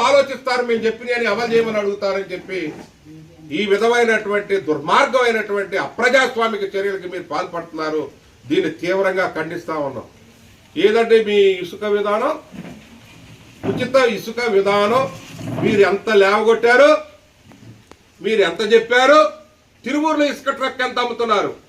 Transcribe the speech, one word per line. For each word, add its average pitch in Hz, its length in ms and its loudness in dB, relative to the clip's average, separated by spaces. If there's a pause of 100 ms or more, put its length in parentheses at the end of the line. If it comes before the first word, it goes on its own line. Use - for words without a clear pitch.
ఆలోచిస్తారు, 269 600 0
మేము 226 160 -2
చెప్పిన 240 320 -4
అని 233 160 -2
అమలు 226 200 -2
చేయమని 220 280 0
అడుగుతారని 196 520 -4
చెప్పి 180 280 -10 (960)
ఈ 196 40 -2 (100)
విధమైనటువంటి 214 800 0 (140)
దుర్మార్గమైనటువంటి 202 1080 0 (100)
అప్రజాస్వామిక 226 760 0 (120)
చర్యలకి 196 400 -6
మీరు 165 180 -10
పాల్పడుతున్నారు. 156 680 -6 (480)
దీన్ని 170 200 0 (120)
తీవ్రంగా 185 440 -2 (100)
ఖండిస్తా 165 380 -8 (140)
ఉన్నాం. - 180 -12 (680)
ఏదంటే 214 420 4 (100)
మీ 208 80 0 (280)
ఇసుక 202 200 -10 (120)
విధానం, 214 360 -2 (1400)
ఉచిత - 260 -2 (200)
ఇసుక 226 240 -8 (160)
విధానం 202 480 2 (600)
మీరు 202 260 4
ఎంత 196 180 -4 (140)
లేవగొట్టారు, 226 680 4 (1300)
మీరు 214 240 2
ఎంత 175 140 -4 (120)
చెప్పారు, 254 460 6 (640)
తిరువూరులో 294 480 0
ఇసుక - 260 -6
ట్రక్ 254 300 -4
ఎంత - 160 -8
అమ్ముతున్నారు? 220 480 -2 (160)